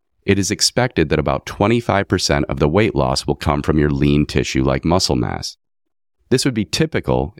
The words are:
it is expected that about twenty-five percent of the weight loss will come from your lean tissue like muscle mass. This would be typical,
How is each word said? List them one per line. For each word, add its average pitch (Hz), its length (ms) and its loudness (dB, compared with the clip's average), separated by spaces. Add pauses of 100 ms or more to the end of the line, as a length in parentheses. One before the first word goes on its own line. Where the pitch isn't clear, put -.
(240)
it 98 140 2
is 98 120 -2
expected 101 600 0
that 76 100 0
about 71 260 -2
twenty-five 101 600 0
percent 78 400 0
of - 100 -4
the 78 100 2
weight 101 280 2
loss 67 300 0
will 71 100 -2
come 73 260 -2
from 78 160 0
your 73 120 2
lean 71 360 2
tissue 65 380 0
like 67 200 0
muscle 82 300 0
mass. 50 420 -6 (760)
This 131 140 2
would 135 100 0
be 107 100 0
typical, 85 760 -2